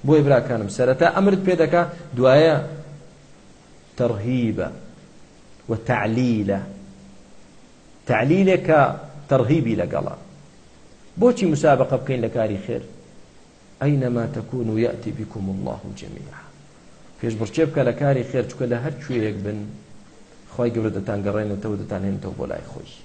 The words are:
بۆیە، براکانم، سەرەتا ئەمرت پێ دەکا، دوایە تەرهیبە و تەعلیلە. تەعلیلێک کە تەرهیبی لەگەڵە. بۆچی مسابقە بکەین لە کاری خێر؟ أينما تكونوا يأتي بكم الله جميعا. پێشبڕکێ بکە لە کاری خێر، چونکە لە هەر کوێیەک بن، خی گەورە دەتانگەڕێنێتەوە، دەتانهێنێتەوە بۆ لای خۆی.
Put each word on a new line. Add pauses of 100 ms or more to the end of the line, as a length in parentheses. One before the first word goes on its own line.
بۆیە،
براکانم،
سەرەتا
ئەمرت
پێ
دەکا، (340)
دوایە (1400)
تەرهیبە (1000)
و (140)
تەعلیلە. (1500)
تەعلیلێک
کە (480)
تەرهیبی
لەگەڵە. (1040)
بۆچی
مسابقە
بکەین
لە
کاری
خێر؟ (1000)
أينما (120)
تكونوا
يأتي
بكم (100)
الله (220)
جميعا. (760)
پێشبڕکێ
بکە
لە
کاری
خێر،
چونکە
لە
هەر (100)
کوێیەک
بن، (920)
خی
گەورە
دەتانگەڕێنێتەوە،
دەتانهێنێتەوە
بۆ
لای
خۆی. (120)